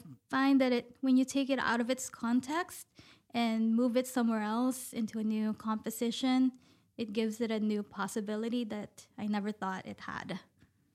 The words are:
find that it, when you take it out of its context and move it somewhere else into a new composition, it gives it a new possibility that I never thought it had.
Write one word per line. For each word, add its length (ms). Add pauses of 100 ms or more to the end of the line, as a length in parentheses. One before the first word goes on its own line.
(320)
find 300
that 100
it, 300
when 140
you 80
take 280
it 80
out 200
of 120
its 180
context 760 (440)
and 440
move 200
it 120
somewhere 340
else 520
into 260
a 40
new 300
composition, 1000 (440)
it 160
gives 260
it 120
a 80
new 240
possibility 800
that 420 (100)
I 120
never 240
thought 340
it 160
had. 380 (560)